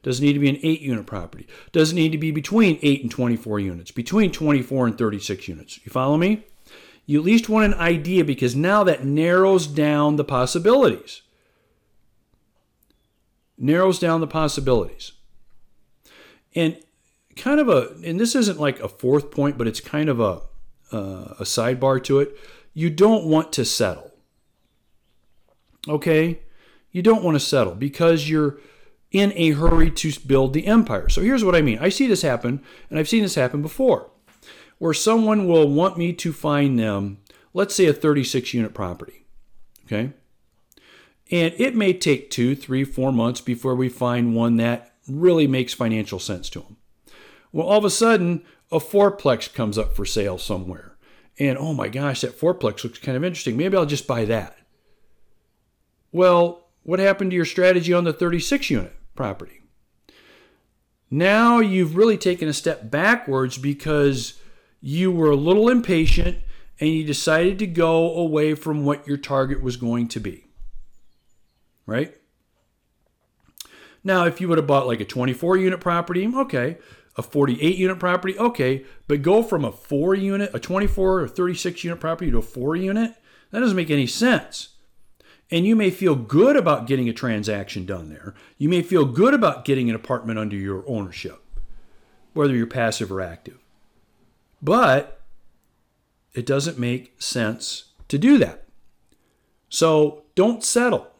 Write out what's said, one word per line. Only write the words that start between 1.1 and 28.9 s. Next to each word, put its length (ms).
Does 220
it 40
need 160
to 60
be 120
between 520
eight 200
and 80
twenty-four 500
units? 300
Between 420
twenty-four 540
and 100
thirty-six 500
units? 380
You 80
follow 240
me? 300
You 140
at 60
least 240
want 240
an 60
idea, 460
because 320
now 280
that 200
narrows 640
down 500
the 80
possibilities. 960
Narrows 400
down 220
the 60
possibilities. 840
And 240
kind 260
of 80
a, 360
and 160
this 140
isn't 260
like 200
a 80
fourth 420
point, 260
but 100
it's 140
kind 300
of 100
a, 220
uh, 460
a 60
sidebar 600
to 160
it. 160
You 160
don't 340
want 300
to 100
settle. 480
Okay? 520
You 80
don't 240
want 120
to 40
settle 340
because 540
you're 300